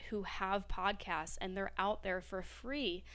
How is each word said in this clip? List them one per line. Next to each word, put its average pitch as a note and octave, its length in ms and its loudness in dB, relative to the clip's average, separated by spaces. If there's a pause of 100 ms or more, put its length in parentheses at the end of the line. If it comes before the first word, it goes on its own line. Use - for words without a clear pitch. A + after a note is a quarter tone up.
who G#3 140 0
have F#3+ 440 0
podcasts, F#3 760 0
and F#3 140 -2
they're G3 220 0
out G3+ 260 4
there F#3 180 2
for F#3 200 -4
free. A#3 600 -2 (120)